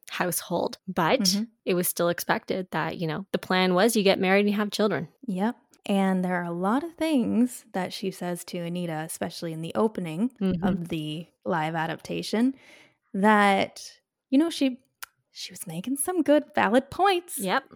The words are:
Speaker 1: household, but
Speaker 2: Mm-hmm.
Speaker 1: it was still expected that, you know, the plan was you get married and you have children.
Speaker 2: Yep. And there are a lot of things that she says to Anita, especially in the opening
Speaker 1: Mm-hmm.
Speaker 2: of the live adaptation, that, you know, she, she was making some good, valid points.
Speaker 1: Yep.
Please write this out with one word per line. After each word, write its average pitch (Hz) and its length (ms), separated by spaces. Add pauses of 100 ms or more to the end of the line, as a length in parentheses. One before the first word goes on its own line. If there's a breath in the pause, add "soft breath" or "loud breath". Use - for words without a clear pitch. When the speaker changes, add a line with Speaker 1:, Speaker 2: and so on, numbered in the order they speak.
Speaker 1:
household, - 720 (100)
but 180 320
Speaker 2:
Mm-hmm. 196 220 (240)
Speaker 1:
it 190 80
was 180 120
still 175 220
expected 185 640
that, 160 260
you 175 100
know, 156 260
the 190 60
plan 185 360
was 214 200
you 220 80
get 190 160
married 190 220
and 202 80
you 202 80
have 214 140
children. 185 380 (180)
Speaker 2:
Yep. 202 300 (300)
And 190 380
there 180 160
are 175 40
a 170 60
lot 190 320
of 330 120
things 247 800
that 185 180
she - 180
says 175 360
to 175 120
Anita, 170 480
especially 170 460
in 160 80
the 165 140
opening 208 560 (100)
Speaker 1:
Mm-hmm. 185 260
Speaker 2:
of 185 220
the 156 380 (180)
live 160 300
adaptation, 170 800 (580 soft breath)
that, 202 800 (380)
you 262 80
know, 330 120
she, 262 280 (540)
she - 200
was - 140
making 185 300
some 359 260
good, 285 220 (100)
valid 214 360
points. 349 480
Speaker 1:
Yep. 196 260 (120)